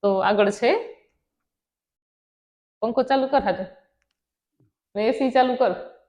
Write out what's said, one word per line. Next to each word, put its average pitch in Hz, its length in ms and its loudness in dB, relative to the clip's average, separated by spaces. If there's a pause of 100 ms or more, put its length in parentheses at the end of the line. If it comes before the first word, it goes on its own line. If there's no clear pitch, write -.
તો 196 160 2
આગળ 202 320 2
છે. 311 460 -2 (1800)
પંખો 233 220 -2
ચાલુ 269 260 0
કર 269 140 0
હાથે. 185 240 -4 (1300)
ને 214 120 0
એ 254 40 2
સી 254 180 -2
ચાલુ 254 260 2
કર. 214 520 -2